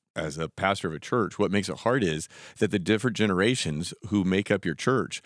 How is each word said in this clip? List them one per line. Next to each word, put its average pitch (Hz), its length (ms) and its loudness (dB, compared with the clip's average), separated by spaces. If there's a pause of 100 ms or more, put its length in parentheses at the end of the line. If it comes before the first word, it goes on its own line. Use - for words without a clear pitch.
(160)
as 78 220 -6
a 80 120 -4
pastor 98 380 0
of 78 60 -6
a 76 60 -8
church, 113 400 -2
what 92 120 2
makes 95 160 0
it 90 100 -6
hard 123 260 2
is 78 260 0 (300)
that 107 100 2
the 101 100 2
different 104 380 2
generations 95 760 0 (140)
who 104 160 2
make 92 280 2
up 98 140 0
your 80 100 -2
church 123 500 -2